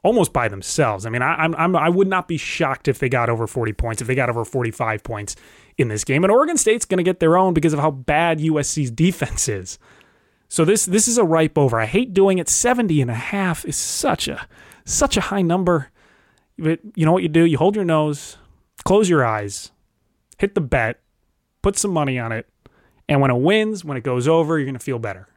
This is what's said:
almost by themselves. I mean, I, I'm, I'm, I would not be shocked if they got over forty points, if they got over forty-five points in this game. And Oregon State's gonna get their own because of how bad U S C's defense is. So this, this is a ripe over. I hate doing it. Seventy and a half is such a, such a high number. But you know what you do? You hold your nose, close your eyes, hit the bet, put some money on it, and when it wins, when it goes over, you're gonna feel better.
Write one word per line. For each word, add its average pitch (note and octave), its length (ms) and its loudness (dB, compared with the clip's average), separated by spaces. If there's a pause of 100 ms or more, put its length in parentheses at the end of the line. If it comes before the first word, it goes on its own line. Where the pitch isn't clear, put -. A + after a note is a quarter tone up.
almost G#3 300 2
by A#2+ 160 0
themselves. G2+ 560 -2
I A2+ 40 -8
mean, A#2+ 120 -2
I, D#3 140 0
I'm, D#3+ 200 0
I'm, F3 200 0
I D#3 120 2
would F#3 200 2
not F#3 200 -2
be E3 100 -4
shocked - 500 -4
if C3 120 -2
they C3+ 80 -2
got A#2+ 220 0
over A2+ 180 0
forty A2+ 240 -4
points, A2+ 300 -4
if A2+ 60 -6
they B2+ 80 -2
got B2+ 140 0
over A#2 140 -2
forty-five A2+ 600 -4
points G#2 340 -10 (400)
in B2 100 0
this G#2+ 160 -4
game. D3 220 0
And G3+ 60 4
Oregon D4+ 260 2
State's A3+ 280 0
gonna F#3 160 -2
get F3 200 0
their E3 160 4
own F#3 160 4
because D#3 180 2
of D3 80 -2
how D3+ 120 2
bad D3+ 500 0
U D#3 180 0
S - 80 -2
C's C3 240 -2
defense D#3+ 560 0
is. G2 320 -8 (720)
So D#3+ 160 0
this, G3+ 200 2
this G3+ 220 2
is A#3 100 0
a A#3 60 4
ripe D#3+ 340 2
over. A#2+ 220 2
I A2 60 0
hate G3+ 280 -2
doing F#3+ 260 4
it. D#3+ 100 -6
Seventy A#3 520 2
and A#2+ 80 0
a A2+ 60 -4
half F#3 480 -4
is D3 140 -6
such - 500 -4
a, - 200 -10 (360)
such - 320 0
a G3 60 2
high G3 200 -2
number. F3 500 0 (680)
But D#3+ 240 -2 (120)
you D#3+ 120 0
know D#3 80 4
what F3+ 100 0
you E3 60 -2
do? E3 160 4
You D#3 120 2
hold G3+ 180 2
your G3+ 100 -2
nose, D3+ 520 -2 (460)
close G3+ 240 4
your D#3 160 4
eyes, G#2+ 480 -4 (680)
hit G3 160 -2
the F#3+ 60 0
bet, B2 380 -2 (640)
put G3 160 0
some G3+ 140 -2
money C#3+ 260 -2
on A2+ 140 -6
it, A2+ 160 -8 (600)
and C#3 140 2
when C3+ 80 4
it B2 80 2
wins, G3+ 480 0
when C#3+ 120 -8
it A#2 60 -8
goes B2 240 0
over, D#3+ 300 2
you're C#3 80 -2
gonna C3 140 -8
feel B2 200 -6
better. F#2+ 380 -8